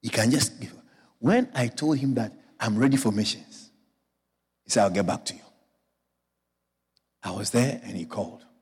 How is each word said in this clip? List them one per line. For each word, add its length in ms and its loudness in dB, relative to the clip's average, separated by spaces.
He 80 -8
can 200 2
just 300 0
give. 140 -12
When 340 4
I 140 0
told 300 0
him 160 0
that 180 -2
I'm 160 0
ready 200 4
for 160 2
missions, 580 -4
he 60 -10
said, 120 4
"I'll 80 4
get 160 -2
back 200 -4
to 80 -10
you." 80 -20
I 80 -8
was 200 -6
there 340 0
and 120 -12
he 80 -8
called. 400 -10